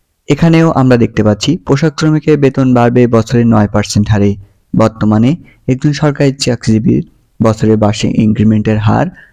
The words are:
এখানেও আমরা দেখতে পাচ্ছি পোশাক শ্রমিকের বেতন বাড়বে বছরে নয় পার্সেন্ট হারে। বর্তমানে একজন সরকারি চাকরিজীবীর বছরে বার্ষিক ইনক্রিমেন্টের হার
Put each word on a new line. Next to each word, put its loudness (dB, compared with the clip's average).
এখানেও 2
আমরা 2
দেখতে 0
পাচ্ছি 0
পোশাক -2
শ্রমিকের 0
বেতন 0
বাড়বে 2
বছরে 0
নয় 2
পার্সেন্ট -2
হারে। 0
বর্তমানে 0
একজন -2
সরকারি -2
চাকরিজীবীর -2
বছরে 0
বার্ষিক -2
ইনক্রিমেন্টের 0
হার -2